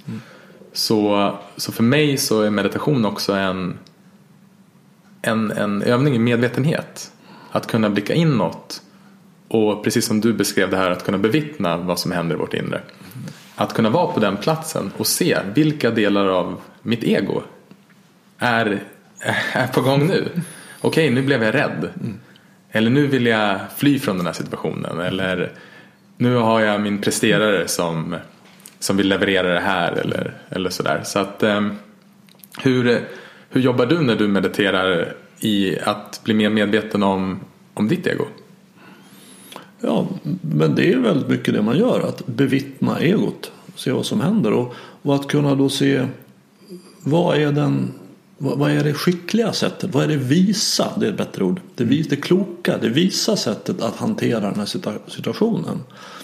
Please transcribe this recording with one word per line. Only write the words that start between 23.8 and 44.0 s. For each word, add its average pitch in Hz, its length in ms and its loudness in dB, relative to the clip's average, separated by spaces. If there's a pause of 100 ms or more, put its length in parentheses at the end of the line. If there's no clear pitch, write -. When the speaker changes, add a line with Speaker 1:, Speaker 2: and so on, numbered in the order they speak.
Speaker 2:
från 107 180 -2
den 87 100 -2
här 82 60 -2
situationen. - 680 -6
Eller 92 520 -2 (640)
nu 123 200 2
har 113 240 4
jag 104 200 2
min 104 200 -2
presterare 101 680 2
som, 82 480 -2 (600)
som - 180 -2
vill 98 120 4
leverera 92 460 2
det 87 60 2
här. 92 320 0
Eller, - 420 -4 (140)
eller 92 220 -4
sådär. - 340 -2
Så - 140 -4
att, 98 240 -4
ehm, 104 300 2 (880)
hur... 123 380 2 (500)
Hur 135 100 0
jobbar 123 260 4
du 170 140 2
när 120 160 2
du 104 120 2
mediterar 92 840 2 (280)
i 98 400 0
att - 440 -6
bli 113 100 2
mer 107 160 2
medveten 107 520 0
om, 95 380 0 (340)
om 107 140 0
ditt 180 180 -2
ego? - 180 0 (1600)
Speaker 1:
Ja, - 260 0 (340)
men 80 340 2
det - 80 2
är 156 60 4
ju 247 120 2
väldigt 156 280 2
mycket 123 260 0
det 110 80 0
man 117 160 2
gör, 196 300 2
att - 180 -8
bevittna 131 720 0
egot, 160 540 0 (220)
se - 180 -4
vad 117 140 -2